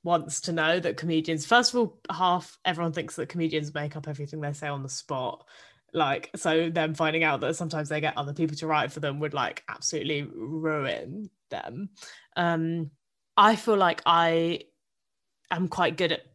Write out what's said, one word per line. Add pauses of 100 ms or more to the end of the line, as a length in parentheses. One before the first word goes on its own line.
wants
to
know
that
comedians,
first
of
all, (100)
half
everyone
thinks
that
comedians
make
up
everything
they
say
on
the
spot. (480)
Like,
so
them
finding
out
that
sometimes
they
get
other
people
to
write
for
them
would,
like,
absolutely
ruin (200)
them. (480)
Um, (440)
I
feel
like
I (880)
am
quite
good
at (140)